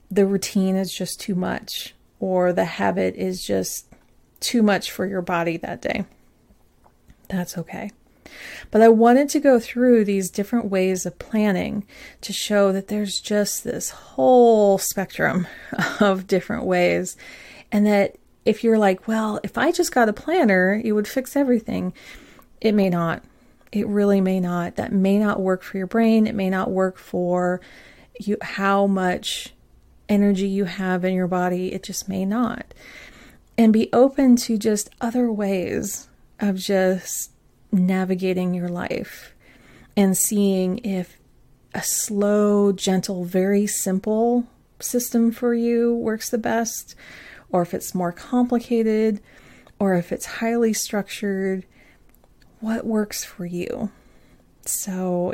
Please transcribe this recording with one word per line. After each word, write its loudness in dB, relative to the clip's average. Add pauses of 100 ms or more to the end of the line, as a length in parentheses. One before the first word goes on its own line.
(100)
the 4
routine 0
is -2
just -8
too -4
much, -6 (240)
or 0
the 0
habit -2
is -6
just -4 (540)
too 0
much 2
for -6
your -4
body -2
that -10
day. -4 (1200)
That's -6
okay. -10 (800)
But 4
I 10
wanted 6
to -2
go 6
through 4
these -2
different -4
ways 0
of -10
planning -2 (360)
to -10
show 2
that -4
there's -4
just -2
this -8
whole 4
spectrum -4 (280)
<laughs> -4
of 2
different -2
ways. 0 (560)
And 4
that 2 (280)
if 0
you're 4
like, 2
"Well, -4
if -8
I 2
just -2
got 4
a 2
planner, 2
it -2
would 0
fix -6
everything," 0 (680)
it 2
may 4
not. -2 (500)
It -2
really 2
may 0
not. -4
That -6
may 2
not 0
work 0
for -12
your -6
brain. 4
It -4
may -2
not -2
work 0
for -2 (580)
you, -4
how 0
much -2 (540)
energy 2
you -2
have -2
in 0
your 0
body. -2
It -8
just -10
may -4
not. -4 (840)
And 6
be 2
open 6
to -2
just -2 (100)
other -2
ways -4 (320)
of 0
just -2 (420)
navigating 0
your -4
life -8 (640)
and 4
seeing 0
if -6 (560)
a -6
slow, 2
gentle, -2
very 2
simple 0 (340)
system 0
for -2
you 2
works -4
the -2
best, -4 (540)
or 2
if -6
it's -8
more -4
complicated, 0 (580)
or 2
if -2
it's -6
highly 0
structured, -4 (960)
what -4
works -2
for -12
you? -6 (760)
So, -4